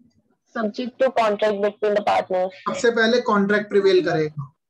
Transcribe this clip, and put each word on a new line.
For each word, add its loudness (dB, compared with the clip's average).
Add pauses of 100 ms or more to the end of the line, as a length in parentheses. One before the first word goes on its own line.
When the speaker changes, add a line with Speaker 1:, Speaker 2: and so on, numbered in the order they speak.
(560)
Speaker 1:
Subject -8
to 2
contract 0
between -2
the -2
partners। -2 (180)
Speaker 2:
सबसे 0
पहले 2
contract 0
prevail 4
करेगा, -4 (180)